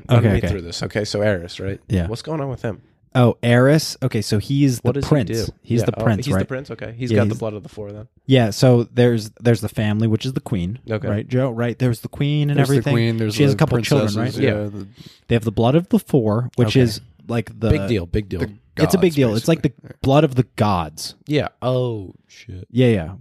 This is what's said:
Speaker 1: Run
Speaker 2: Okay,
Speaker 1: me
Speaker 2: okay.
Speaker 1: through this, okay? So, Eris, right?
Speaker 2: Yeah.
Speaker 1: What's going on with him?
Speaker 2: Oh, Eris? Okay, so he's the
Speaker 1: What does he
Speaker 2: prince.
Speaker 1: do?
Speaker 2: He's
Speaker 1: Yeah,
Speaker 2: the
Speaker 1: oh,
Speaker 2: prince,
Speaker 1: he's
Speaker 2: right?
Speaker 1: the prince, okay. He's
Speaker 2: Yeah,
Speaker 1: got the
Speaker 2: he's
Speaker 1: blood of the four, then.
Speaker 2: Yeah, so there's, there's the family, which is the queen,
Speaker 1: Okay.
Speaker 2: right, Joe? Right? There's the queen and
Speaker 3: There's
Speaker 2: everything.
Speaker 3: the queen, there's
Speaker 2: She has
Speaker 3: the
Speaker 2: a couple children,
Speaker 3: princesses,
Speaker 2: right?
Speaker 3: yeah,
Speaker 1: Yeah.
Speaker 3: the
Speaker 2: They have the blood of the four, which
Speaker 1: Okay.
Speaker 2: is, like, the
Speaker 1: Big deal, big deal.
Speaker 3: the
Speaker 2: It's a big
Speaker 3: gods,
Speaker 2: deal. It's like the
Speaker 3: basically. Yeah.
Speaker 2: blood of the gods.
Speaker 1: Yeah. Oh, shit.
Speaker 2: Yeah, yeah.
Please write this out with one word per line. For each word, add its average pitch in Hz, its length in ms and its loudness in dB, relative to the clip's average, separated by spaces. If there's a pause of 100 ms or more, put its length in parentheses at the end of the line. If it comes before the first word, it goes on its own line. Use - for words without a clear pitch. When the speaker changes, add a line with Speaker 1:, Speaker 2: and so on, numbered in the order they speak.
Speaker 1:
Run 123 120 6
Speaker 2:
Okay, 104 120 4
Speaker 1:
me 95 60 2
Speaker 2:
okay. 101 100 -2
Speaker 1:
through 95 140 -4
this, 85 200 -10
okay? 104 220 -4
So, 104 160 -4
Eris, 95 400 -2
right? 98 280 -8
Speaker 2:
Yeah. 87 180 0
Speaker 1:
What's 110 160 -6
going 156 180 -6
on 139 80 -6
with 123 140 -10
him? 107 180 -6 (340)
Speaker 2:
Oh, 123 280 4
Eris? 127 600 2
Okay, 120 200 -2
so 107 160 -2
he's 139 420 0
the 120 80 -2
Speaker 1:
What 127 60 2
does 135 100 -6
he - 40 -4
Speaker 2:
prince. 131 200 2 (180)
Speaker 1:
do? - 60 -8 (100)
Speaker 2:
He's 117 180 -2
Speaker 1:
Yeah, 98 60 0
Speaker 2:
the 107 140 -2
Speaker 1:
oh, 110 40 -2
Speaker 2:
prince, 120 220 0
Speaker 1:
he's 139 80 0
Speaker 2:
right? 95 60 2
Speaker 1:
the - 60 0
prince, 135 240 -10
okay. 113 260 -12
He's 123 140 -4
Speaker 2:
Yeah, 110 60 2
Speaker 1:
got 104 80 4
the 107 100 0
Speaker 2:
he's 120 40 -10
Speaker 1:
blood 110 160 -6
of 101 80 -12
the - 60 -18
four, 104 240 -14
then. 107 160 -18 (180)
Speaker 2:
Yeah, 123 240 4
so 120 340 4
there's, 117 460 0 (100)
there's 117 200 2
the 107 80 -4
family, 107 400 -2
which 110 160 0
is 131 100 -6
the 131 60 -6
queen, 95 380 -6 (120)
Speaker 1:
Okay. 107 180 -4
Speaker 2:
right, 104 200 -4
Joe? 127 220 0
Right? 117 280 -4
There's 123 220 0
the - 80 -10
queen 147 420 -2
and 143 80 0
Speaker 3:
There's 139 100 4
Speaker 2:
everything. 135 260 2
Speaker 3:
the 117 60 2
queen, 117 180 0
there's 107 160 -2
Speaker 2:
She 127 80 2
has 139 100 6
Speaker 3:
the 104 40 0
Speaker 2:
a - 20 -2
couple - 240 2
children, 107 320 2
Speaker 3:
princesses, 110 240 -4
Speaker 2:
right? 135 60 0
Speaker 3:
yeah, 104 180 0
Speaker 1:
Yeah. 104 60 -6
Speaker 3:
the 101 200 -12 (400)
Speaker 2:
They 117 60 0
have 110 100 0
the 113 80 -2
blood 117 220 2
of 175 140 2
the 226 100 4
four, 117 580 0
which 117 120 2
Speaker 1:
Okay. 135 120 4
Speaker 2:
is, 113 200 2 (280)
like, 117 180 -4 (120)
the 107 120 2
Speaker 1:
Big 98 180 0
deal, 95 180 -2
big 98 220 -4
deal. 90 120 -6
Speaker 3:
the 80 120 -6 (240)
Speaker 2:
It's 165 180 2
a 185 40 6
big 175 120 2
Speaker 3:
gods, 147 60 -6
Speaker 2:
deal. 120 200 2
It's 117 120 -4
like 165 140 2
the 143 80 0
Speaker 3:
basically. - 200 -20
Yeah. - 120 -20
Speaker 2:
blood 139 220 4
of 131 120 0
the 123 100 2 (100)
gods. 85 580 -2 (120)
Speaker 1:
Yeah. 143 220 -2 (140)
Oh, 123 520 -4 (140)
shit. - 420 -18
Speaker 2:
Yeah, 127 180 4
yeah. 95 320 0